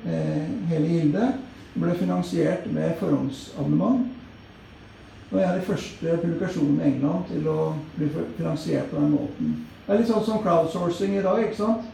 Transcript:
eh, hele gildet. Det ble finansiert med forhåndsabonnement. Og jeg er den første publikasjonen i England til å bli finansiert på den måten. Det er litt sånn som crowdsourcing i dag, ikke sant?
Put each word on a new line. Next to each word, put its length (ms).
eh, 380
hele 220
gildet. 500
Det 80
ble 160
finansiert 720
med 320
forhåndsabonnement. 1080
Og 80
jeg 80
er 80
den 80
første 560
publikasjonen 640
i 80
England 400
til 180
å 240
bli 140
finansiert 540
på 100
den 160
måten. 380
Det 80
er 80
litt 100
sånn 140
som 180
crowdsourcing 720
i 80
dag, 160
ikke 160
sant? 380